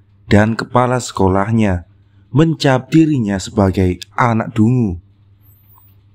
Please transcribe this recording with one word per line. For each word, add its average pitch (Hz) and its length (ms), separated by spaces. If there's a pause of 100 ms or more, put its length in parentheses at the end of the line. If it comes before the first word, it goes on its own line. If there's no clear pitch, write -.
(260)
dan 107 320
kepala 123 400
sekolahnya 98 880 (440)
mencap 147 640
dirinya 131 480
sebagai 92 560 (160)
anak 117 400
dungu. 110 480 (1120)